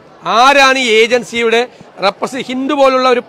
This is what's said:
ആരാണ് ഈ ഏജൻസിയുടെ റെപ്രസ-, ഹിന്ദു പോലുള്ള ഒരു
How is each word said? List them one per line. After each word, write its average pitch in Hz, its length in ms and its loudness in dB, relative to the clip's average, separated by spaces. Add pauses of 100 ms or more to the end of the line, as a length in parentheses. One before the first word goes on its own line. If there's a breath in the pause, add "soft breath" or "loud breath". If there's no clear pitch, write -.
(240)
ആരാണ് 262 540 2
ഈ 254 100 -2 (120)
ഏജൻസിയുടെ 233 680 -2 (360 loud breath)
റെപ്രസ-, 220 440 -4
ഹിന്ദു 269 260 -4
പോലുള്ള 262 340 2
ഒരു 247 200 0